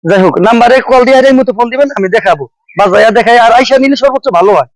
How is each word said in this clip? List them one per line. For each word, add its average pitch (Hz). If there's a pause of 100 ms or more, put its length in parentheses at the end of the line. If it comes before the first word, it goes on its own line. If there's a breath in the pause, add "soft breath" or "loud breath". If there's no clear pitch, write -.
যাই 190
হোক, 180 (140)
নাম্বারে 240 (120)
কল 247
দিয়ে 262
আর 262
ইমুতে 262
ফোন 233
দিবেন, 277
আমি 196
দেখাবো, 165 (320)
বাজাইয়া 202
দেখাই। 233
আর 233
আইসা 262
নিলে 277
সর্বোচ্চ 269 (100)
ভালো 190
হয় 139